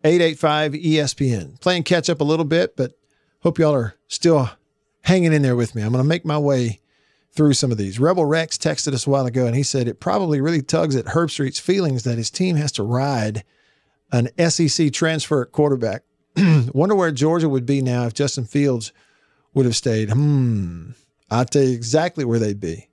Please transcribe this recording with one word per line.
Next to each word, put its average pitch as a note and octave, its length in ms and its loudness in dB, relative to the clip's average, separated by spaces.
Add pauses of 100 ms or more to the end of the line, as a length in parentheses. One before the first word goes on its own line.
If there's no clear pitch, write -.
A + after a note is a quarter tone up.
Eight F3 160 4
eight E3 180 0
five D3+ 340 0
E D#3 240 0
S D3 160 -2
P C3 200 0
N. E2+ 260 -8
Playing F3+ 240 0
catch F3 260 0
up D#3 120 -2
a - 20 0
little D#3 220 0
bit, E3 320 -2
but C3 200 -4 (440)
hope E3 180 0
y'all D3+ 140 4
are A#2 220 -2 (120)
still D3+ 420 2 (520)
hanging F3 320 2
in D3 80 4
there B2+ 160 2
with A#2+ 180 -2
me. A2 60 -4
I'm G#2+ 100 -2
gonna B2+ 140 2
make E3 180 0
my D3+ 140 -2
way C3 420 0 (540)
through D3 200 4
some C3 160 0
of A2+ 80 -2
these. G2 220 -6
Rebel E3+ 240 2
Rex D#3 340 -2
texted D3 360 -4
us A#2+ 120 -4
a C#3+ 40 -2
while C3+ 160 2
ago, B2 200 0
and A#2 120 0
he C#3+ 40 0
said, B2+ 280 -2
"It - 100 -10
probably F#3 400 0
really D#3 220 0
tugs D#3+ 340 0
at A#2+ 120 -2
Herbstreit's D3+ 520 -2
feelings E3 440 -2
that A#2+ 140 -2
his A2+ 140 -6
team F3+ 240 -2
has D3 160 -2
to G#2+ 120 -6
ride A2+ 600 -2 (680)
an A#2+ 280 0
S E3+ 240 0
E D#3 80 2
C D#3 200 0
transfer D#3 520 -2
at A#2+ 100 -8
quarterback. B2 520 0 (340)
<clears throat> D#3 360 4
Wonder F#3 220 2
where F3 160 2
Georgia D#3 380 0
would C3 160 0
be C#3 160 0
now B2 240 -2
if A2+ 80 -4
Justin C3+ 320 -4
Fields C3 480 -2 (600)
would C3+ 120 4
have A#2 100 0
stayed." A2 360 -2
Hmm. A#2 800 0 (380)
I'll A#2 140 0
tell C#3 200 2
you B2+ 100 2
exactly C#3+ 500 -2
where A#2 160 0
they'd G#2 220 -2
be. E2 320 -8